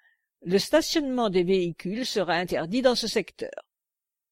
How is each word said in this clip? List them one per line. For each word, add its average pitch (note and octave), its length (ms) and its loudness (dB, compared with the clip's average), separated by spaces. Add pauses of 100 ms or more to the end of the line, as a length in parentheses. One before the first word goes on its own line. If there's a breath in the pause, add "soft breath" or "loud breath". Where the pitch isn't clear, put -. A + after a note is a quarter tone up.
(440)
le F#3 160 2
stationnement C4 720 0
des F3+ 120 4
véhicules F#3 640 0
sera F3 300 0
interdit F3 480 -2
dans B3 120 4
ce A3+ 120 -2
secteur. - 580 -6 (680)